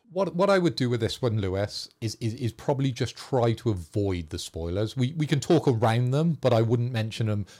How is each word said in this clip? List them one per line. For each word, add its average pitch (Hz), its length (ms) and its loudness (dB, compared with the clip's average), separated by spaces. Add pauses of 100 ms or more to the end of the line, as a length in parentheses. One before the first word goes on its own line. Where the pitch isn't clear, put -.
(120)
What, 180 240 -2
what 196 140 4
I 196 80 6
would 170 180 2
do 123 140 0
with 120 100 0
this 107 220 -2
one, 110 180 0
Lewis, 98 480 -2 (140)
is, 110 140 -4
is, 113 180 -4
is 117 180 -4
probably 135 400 -2
just 117 240 -6
try 120 380 0
to - 160 -2
avoid 92 580 -2
the 82 100 -8
spoilers. 90 600 -4
We, 127 180 0
we 156 100 -2
can 143 140 0
talk - 260 2
around 120 440 2
them, 151 320 2
but 123 100 4
I 113 80 6
wouldn't 120 320 2
mention 110 360 -2
them 104 180 -2 (140)